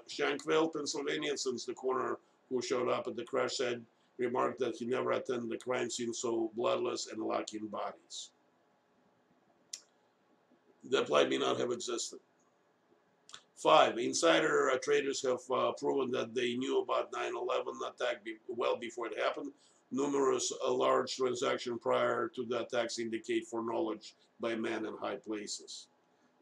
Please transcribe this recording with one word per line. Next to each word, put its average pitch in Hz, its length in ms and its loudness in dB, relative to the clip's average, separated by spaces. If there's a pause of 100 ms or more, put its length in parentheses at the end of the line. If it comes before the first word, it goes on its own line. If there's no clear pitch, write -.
Shanksville, 147 640 2
Pennsylvania, 147 640 -2
since 123 280 -4
the 120 100 -6
coroner 123 440 -2 (300)
who 123 140 -2
showed 123 260 0
up 123 180 0
at 110 100 -6
the 120 80 -6
crash 123 340 -2
site 120 220 -2 (380)
remarked 123 420 0
that 120 160 0
he 120 100 -6
never 123 260 2
attended 117 380 0
the 117 80 -4
crime 123 320 -2
scene 117 240 -2
so 113 420 0
bloodless 120 560 0
and 110 100 -6
lacking 107 440 -4
bodies. 101 640 -10 (2500)
That 135 180 2
flight 143 200 6
may 135 100 0
not 127 200 0
have 123 120 0
existed. - 500 -6 (1400)
Five, 135 420 8
insider, 147 720 4
uh, 131 120 4
traders 139 440 0
have, 123 140 2 (100)
uh, 120 220 2
proven 139 400 0
that 120 220 -2
they 123 200 0
knew 131 280 0
about 123 300 0
nine 120 220 -4
eleven 123 400 -2 (120)
attack 120 380 -4
be-, 110 120 -10 (120)
well 123 280 0
before 117 320 -6
it 107 100 -6
happened. 139 320 -2 (420)
Numerous, 135 600 2 (140)
uh, 127 60 2
large 131 420 2
transactions 123 640 0
prior 120 540 2
to 123 100 -4
the 117 180 -2
attacks 117 360 -2
indicate 113 480 -2
foreknowledge 113 680 -2 (260)
by 113 160 0
men 110 280 -2
in 101 160 -6
high 107 140 -4
places. - 720 -8 (560)